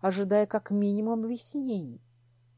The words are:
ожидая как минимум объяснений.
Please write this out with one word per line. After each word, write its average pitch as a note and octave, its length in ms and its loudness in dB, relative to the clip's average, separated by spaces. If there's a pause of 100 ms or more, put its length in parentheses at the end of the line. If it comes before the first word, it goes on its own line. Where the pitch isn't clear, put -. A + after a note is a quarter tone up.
ожидая G3 460 2
как G#3 240 -4
минимум G#3 540 0
объяснений. A#3 760 -4 (580)